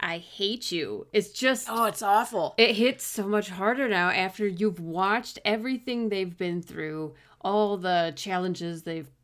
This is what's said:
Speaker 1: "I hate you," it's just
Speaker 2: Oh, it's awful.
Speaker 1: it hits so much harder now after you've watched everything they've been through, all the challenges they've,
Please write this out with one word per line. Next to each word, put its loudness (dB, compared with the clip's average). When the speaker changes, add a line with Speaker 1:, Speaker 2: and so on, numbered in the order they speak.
Speaker 1:
"I -4
hate -6
you," -4
it's 2
just 0
Speaker 2:
Oh, 0
it's -2
awful. 2
Speaker 1:
it 6
hits 2
so -4
much 0
harder 0
now 4
after 0
you've 0
watched -2
everything 0
they've -2
been -2
through, -8
all 2
the 2
challenges -4
they've, -6